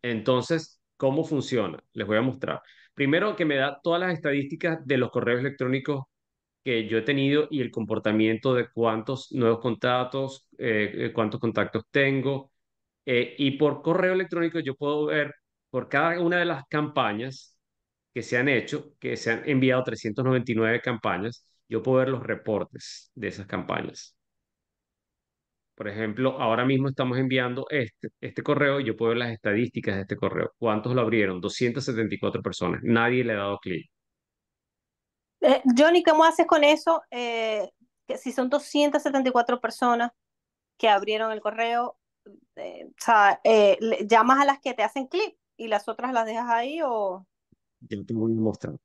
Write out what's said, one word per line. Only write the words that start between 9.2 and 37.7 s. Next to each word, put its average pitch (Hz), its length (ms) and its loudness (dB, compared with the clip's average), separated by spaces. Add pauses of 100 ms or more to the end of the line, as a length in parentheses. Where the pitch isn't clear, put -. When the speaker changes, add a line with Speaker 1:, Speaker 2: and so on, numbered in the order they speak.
Speaker 1:
nuevos 113 280 2
contactos, 127 880 -4 (100)
eh, 107 360 -2
eh, 117 180 -4
cuántos 110 280 -2
contactos - 500 -2
tengo. 135 640 0 (520)
Eh, 123 340 0
y 139 200 2
por 147 240 2
correo 185 300 2
electrónico 170 480 -2
yo 135 160 -6
puedo 147 300 -2
ver 151 280 -2 (360)
por 120 180 -6
cada 165 320 0
una 175 180 0
de 175 60 0
las 156 240 -4
campañas 135 920 -4 (560)
que 117 80 -6
se 123 160 -2
han 131 100 2
hecho, - 520 -2
que 123 160 -6
se 113 160 -2
han 117 160 -4
enviado 127 340 2
trescientos 113 420 -6
noventa 127 280 0
y - 20 0
nueve 113 260 2
campañas, 110 680 -4 (220)
yo 113 140 -4
puedo 131 160 2
ver 131 120 2
los 117 120 -4
reportes - 920 -6
de 104 140 -8
esas 98 180 -12
campañas. - 680 -8 (1600)
Por 104 120 -10
ejemplo, 110 540 -4
ahora 117 240 0
mismo 135 240 2
estamos 131 300 -2
enviando 127 520 -2
este, 120 380 -6 (120)
este - 220 -8
correo 143 380 2
y 139 40 -4
yo 110 120 -4
puedo 117 140 0
ver 117 80 0
las 120 120 -4
estadísticas 110 640 -2
de 98 80 -4
este 98 140 -8
correo. 82 420 -4
¿Cuántos 110 340 -2
lo 127 100 2
abrieron? 104 380 0
Doscientas 120 440 -2
setenta 110 320 -4
y - 20 -14
cuatro 98 240 -4
personas. 90 400 -4
Nadie 120 400 2
le 113 120 -2
ha - 20 -4
dado 101 220 -4
clic. 85 300 -8 (1500)
Speaker 2:
Eh, - 220 6 (140)
Johnny, 339 260 6
¿cómo 320 220 6
haces 330 240 4
con 302 160 6
eso? 302 380 4 (100)
Eh, 226 580 -4 (380)